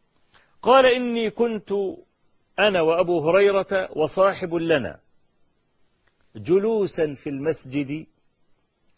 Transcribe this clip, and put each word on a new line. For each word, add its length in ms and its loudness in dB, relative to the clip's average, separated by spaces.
قال: 240 6
إني 440 0
كنت 420 -4
أنا 220 2
وأبو 480 0
هريرة 680 2
وصاحب 560 0
لنا 460 -2
جلوسا 800 0
في 160 -12
المسجد 800 -6